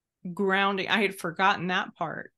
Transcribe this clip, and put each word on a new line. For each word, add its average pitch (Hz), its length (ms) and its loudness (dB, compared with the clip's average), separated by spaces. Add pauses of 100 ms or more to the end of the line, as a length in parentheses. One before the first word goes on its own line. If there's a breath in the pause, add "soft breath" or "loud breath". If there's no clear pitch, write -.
(320)
grounding." 196 560 2
I 208 140 4
had 190 160 0
forgotten 185 500 0
that 185 280 -2
part, - 420 -8